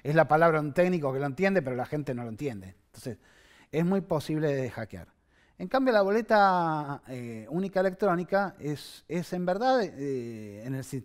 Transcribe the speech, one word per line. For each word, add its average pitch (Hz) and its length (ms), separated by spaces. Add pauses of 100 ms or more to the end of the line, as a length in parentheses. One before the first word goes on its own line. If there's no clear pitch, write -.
es 147 120
la 156 120
palabra 160 340
de 147 80
un 139 40
técnico 170 400
que 131 80
lo 143 60
entiende, 185 360
pero 127 140
la 123 100
gente 143 280
no 120 80
lo 117 80
entiende. 107 440 (120)
Entonces, - 320 (520)
es 156 140
muy 190 160
posible 156 540
de 131 160
hackear. 98 380 (500)
En 185 100
cambio, 262 240
la 208 100
boleta, 185 1040
eh, 117 420
única 185 300
electrónica 185 800
es, - 500
es 170 260
en 180 100
verdad, 233 380
eh, 117 840
en 135 100
el 135 100
si-, 131 200